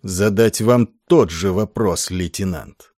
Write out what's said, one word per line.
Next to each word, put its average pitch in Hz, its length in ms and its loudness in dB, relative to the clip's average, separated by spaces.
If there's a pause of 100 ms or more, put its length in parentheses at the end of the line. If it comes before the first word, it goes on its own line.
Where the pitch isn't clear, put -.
«задать 104 580 0
вам 117 300 2 (180)
тот 127 220 4
же 87 220 -4
вопрос, 98 580 -2
лейтенант». 92 880 -8